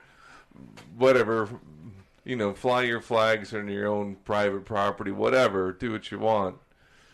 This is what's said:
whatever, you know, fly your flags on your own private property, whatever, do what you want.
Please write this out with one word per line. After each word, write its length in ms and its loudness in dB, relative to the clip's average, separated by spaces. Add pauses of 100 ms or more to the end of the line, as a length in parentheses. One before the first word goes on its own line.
(960)
whatever, 540 4 (720)
you 120 -6
know, 180 -2
fly 280 0
your 180 0
flags 520 2
on 160 -6
your 180 -4
own 380 -2
private 400 0
property, 460 -2
whatever, 640 2
do 200 -6
what 180 -10
you 80 -8
want. 380 0 (580)